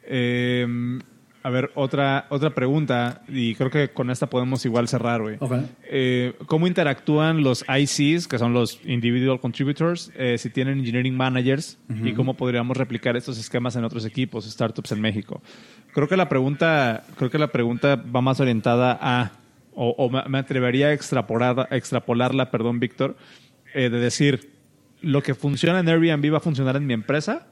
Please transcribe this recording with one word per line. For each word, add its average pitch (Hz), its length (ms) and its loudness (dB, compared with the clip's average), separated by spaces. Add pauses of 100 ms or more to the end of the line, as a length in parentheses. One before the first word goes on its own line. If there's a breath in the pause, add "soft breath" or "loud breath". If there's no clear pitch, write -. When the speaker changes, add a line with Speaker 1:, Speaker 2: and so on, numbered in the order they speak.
Speaker 1:
Em, 123 920 0 (420)
a 135 80 -4
ver, 127 260 0
otra, 139 540 0
otra 143 240 0
pregunta, 127 720 0
y 117 260 -2
creo 131 160 0
que 143 200 2
con 123 200 -4
esta 127 180 -2
podemos 127 380 -2
igual 120 220 2
cerrar, 117 340 0
güey. 107 180 -6
Speaker 2:
Ok. 127 120 -2 (380)
Speaker 1:
Eh, 127 440 0 (120)
¿cómo 160 200 2
interactúan 156 760 2
los 127 260 2
I 139 180 4
Cs, 156 420 0
que 127 100 -2
son 120 140 2
los 120 320 0
individual 123 560 0
contributors, 147 760 -4
eh, 123 220 0
si 117 120 -6
tienen 135 300 -2
engineering 127 360 0
managers, 131 600 0 (100)
Speaker 2:
Ujú. 113 200 -4
Speaker 1:
y 120 60 -2
cómo 127 200 0
podríamos 123 420 -2
replicar 123 400 -2
estos 123 220 -6
esquemas 120 380 -4
en 117 80 -2
otros 113 200 -6
equipos, 110 460 -6
startups 113 420 -4
en 107 80 -2
México? 104 400 -4 (540 loud breath)
Creo 147 140 2
que 185 80 2
la 185 120 2
pregunta, 135 760 2 (120)
creo 127 140 0
que 156 80 -2
la 151 120 2
pregunta 123 460 2
va 120 240 -2
más 127 200 2
orientada 123 600 2
a, 123 320 0 (420)
o, 120 220 0
o 127 140 0
me, 131 180 -2
me 135 100 -2
atrevería 131 500 2
a 151 40 4
extrapolar, 123 760 0
a 139 60 0
extrapolarla, 123 720 0
perdón, 120 300 -2
Víctor, 131 360 -2 (580 loud breath)
eh, 127 140 0
de 117 120 0
decir, 127 500 0 (500)
¿lo 143 220 2
que 143 120 -2
funciona 147 460 0
en 170 80 2
Airbnb 160 440 4
va 156 60 2
a - 20 2
funcionar 135 360 0
en 143 100 -2
mi 127 80 0
empresa? 151 580 -2